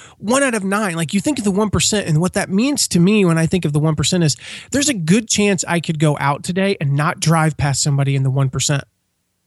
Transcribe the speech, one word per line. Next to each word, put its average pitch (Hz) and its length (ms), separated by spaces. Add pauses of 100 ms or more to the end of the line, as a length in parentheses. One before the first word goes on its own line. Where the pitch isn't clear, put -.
(180)
one 262 260
out 254 120
of 196 100
nine, 196 300
like, 165 180
you 202 80
think 294 160
of 214 80
the 208 60
one 202 180
percent, 196 380
and 156 120
what 180 140
that 190 160
means 240 400
to 180 100
me 202 240
when 165 140
I 165 80
think 175 200
of 151 60
the 147 80
one 156 160
percent 170 280
is 143 120 (360)
there's 277 180
a 285 60
good 190 340
chance 202 380
I 170 120
could 160 200
go 151 200
out 143 240
today 190 380
and 139 120
not 151 260
drive 156 360
past 139 280
somebody 139 320
in 135 80
the 135 80
one 135 180
percent. 135 340 (640)